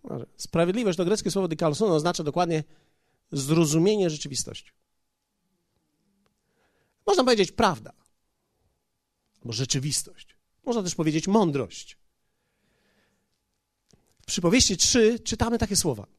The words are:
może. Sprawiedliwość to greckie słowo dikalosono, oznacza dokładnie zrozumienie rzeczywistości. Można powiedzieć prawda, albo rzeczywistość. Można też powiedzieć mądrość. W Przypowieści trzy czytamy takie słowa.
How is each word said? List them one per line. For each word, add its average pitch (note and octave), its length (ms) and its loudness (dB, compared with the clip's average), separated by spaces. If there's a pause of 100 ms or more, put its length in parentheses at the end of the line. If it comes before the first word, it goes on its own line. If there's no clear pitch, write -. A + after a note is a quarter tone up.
może. B2+ 220 -10 (120)
Sprawiedliwość F#3 600 0
to F3+ 80 0
greckie G3 260 -2
słowo F#3+ 160 -2
dikalosono, D#3+ 480 0
oznacza E3+ 280 0
dokładnie D#3 400 -2 (680)
zrozumienie E3 760 2
rzeczywistości. - 640 -10 (2250)
Można F4 180 4
powiedzieć A3+ 280 4
prawda, D#3+ 420 -2 (1500)
albo A#2 120 -10
rzeczywistość. - 840 -6 (300)
Można A#3 180 -2
też F3 120 -6
powiedzieć D#3 320 0
mądrość. D#3+ 720 0 (2250)
W - 40 -20
Przypowieści F3 520 2
trzy A3+ 420 4
czytamy A#3 380 -4
takie G#3 180 -2
słowa. A2+ 320 -2 (120)